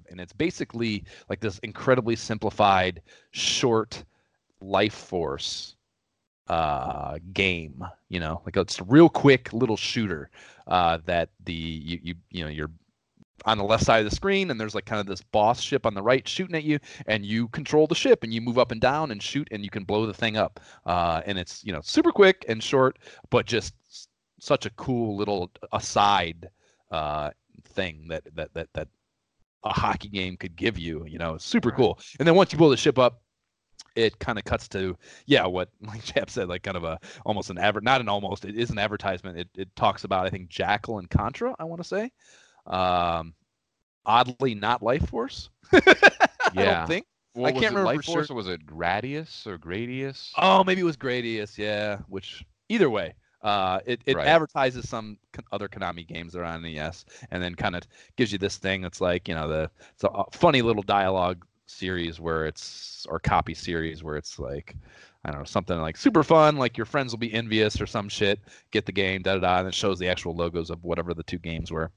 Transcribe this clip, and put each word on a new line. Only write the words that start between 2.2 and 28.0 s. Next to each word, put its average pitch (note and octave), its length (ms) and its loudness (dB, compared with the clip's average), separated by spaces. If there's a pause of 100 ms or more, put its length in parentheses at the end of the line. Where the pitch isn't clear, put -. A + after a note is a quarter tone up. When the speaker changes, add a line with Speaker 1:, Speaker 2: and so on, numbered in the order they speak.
Speaker 1:
short - 720 0 (560)
Life G2 340 2
Force, - 840 -6 (720)
uh, C#2+ 720 -2 (140)
game, E2+ 520 -2 (240)
you F2 120 -6
know? D#2+ 240 -6
Like, - 120 -6
it's - 240 -2
a F2+ 40 -10
real D3 240 10
quick - 440 4
little A2+ 240 0
shooter, F#2+ 540 -4 (360)
uh, E2+ 400 2
that E2+ 240 0 (140)
the, F#2 80 -6
you, E2 500 -6
you, E2+ 120 -8 (160)
you F2 140 -8
know, D2+ 60 -6
you're D2+ 200 -6 (720)
on A2 140 2
the G2+ 60 -2
left A2 200 4
side A2+ 200 6
of G#2 60 -2
the - 60 -4
screen, G3 340 0
and A#2 80 -4
there's, G#2+ 160 -6
like, G2 120 -6
kind A2 140 -2
of F#2+ 60 -4
this F#2+ 160 -8
boss A2 380 2
ship - 240 -2
on A2 100 2
the G2 80 -6
right A#2+ 240 4
shooting F3 300 -6
at D3+ 80 -2
you, D3+ 140 2 (280)
and G#2+ 200 0
you A2+ 220 0
control D3+ 380 4
the D#3+ 80 0
ship, - 300 4
and A2+ 80 -8
you A2+ 80 -2
move A#2+ 180 0
up A#2+ 140 4
and A2+ 80 -6
down C#3+ 300 2
and G2+ 120 -8
shoot, C#3+ 280 -4
and G#2 120 -8
you G2 80 -8
can G2+ 140 -8
blow G#2 220 0
the G#2 80 -6
thing A2 220 -2
up. G2+ 220 -2 (280)
Uh, E2+ 400 2
and G2 120 -4
it's, - 260 -10
you G2+ 80 -6
know, D2+ 100 -6
super E4 300 2
quick F#3+ 360 6
and A2 140 -2
short, C3 360 2 (320)
but A#2 160 4
just - 280 -4 (160)
s-, - 180 -20 (320)
such - 260 0
a - 40 -6
cool A#2 460 -2
little G2+ 340 -2 (220)
aside, F#2+ 760 2 (420)
uh, D2+ 400 -4 (340)
thing D#2+ 440 -6